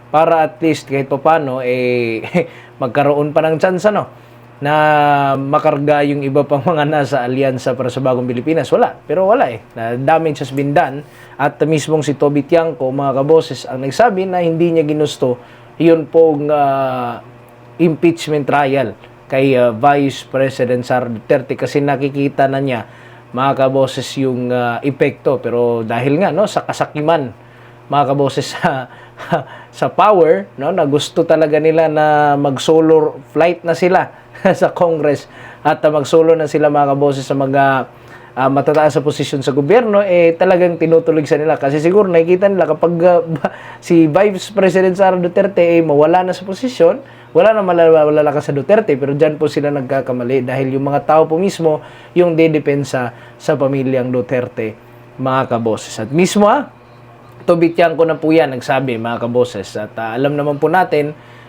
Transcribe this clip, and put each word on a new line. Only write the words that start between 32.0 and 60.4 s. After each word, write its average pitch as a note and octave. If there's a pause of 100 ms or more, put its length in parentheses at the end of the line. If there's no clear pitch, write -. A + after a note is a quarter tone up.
mag-solo D#3
flight E3+
na E3
sila F3+ (100)
<laughs> -
sa D#3
Congress D#3 (340)
at, D3+
ah, D3+
mag-solo D#3+
na D#3+
sila, D3+
mga C#3+
kaboses, C#3
sa C3
mga, C#3 (720)
ah, C3
matataas D3+
sa D3
posisyon C#3+
sa C3+
gobyerno, G3+
eh, F3
talagang F3+
tinutuloy D#3+
sa D3+
nila. D3+
Kasi C#3+
siguro F3+
nakikita F3+
nila F#3
kapag, D#3+
ah, F3 (320)
<laughs> -
si E3
Vice F#3
President F#3+
Sara F#3
Duterte, F#3
eh, E3+
mawala D#3
na F#3
sa F3+
posisyon, G3 (340)
wala G3+
na G#3+
malala-, E3
malalakas D3
sa D3+
Duterte, G3
pero C#3
dyan D3+
po D3+
sila C#3+
nagkakamali C3
dahil C3
yung C3+
mga C#3+
tao D#3
po D#3+
mismo E3 (320)
yung F3
didepensa C#3+ (280)
sa -
pamilyang C3
Duterte, B2 (400)
mga C3
kaboses. A2+
At A2
mismo, F#3
ah, B3 (720)
Toby E3
Tiangco E3
na D#3+
po D3+
yan D#3
nagsabi, C3
mga A#2
kaboses. A#2
At, G#2+
ah, A2+
alam C#3
naman C#3+